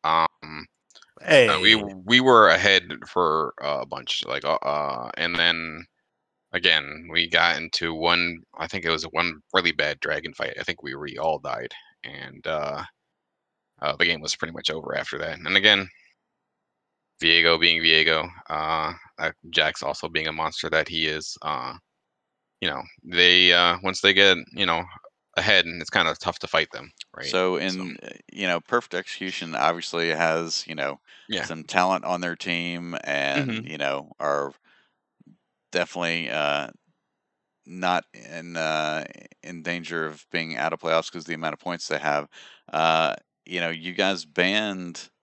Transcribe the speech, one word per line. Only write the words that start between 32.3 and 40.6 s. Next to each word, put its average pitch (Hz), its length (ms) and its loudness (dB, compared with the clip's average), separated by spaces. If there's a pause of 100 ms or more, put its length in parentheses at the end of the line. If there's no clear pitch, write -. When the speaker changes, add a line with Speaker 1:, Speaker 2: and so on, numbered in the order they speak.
Speaker 3:
team 85 680 -6
and, 71 440 -2
Speaker 1:
Mm-hmm. 110 160 -8
Speaker 3:
you 78 140 -10
know, 69 420 -4
are 71 320 -2 (1200)
definitely, 85 580 -4
uh, 73 380 -2 (960)
not 90 380 -2 (100)
in, 82 420 -14
uh, 78 480 -2 (380)
in 85 200 -14
danger 85 440 -6
of 78 260 -12
being 80 240 -6
out 78 160 -2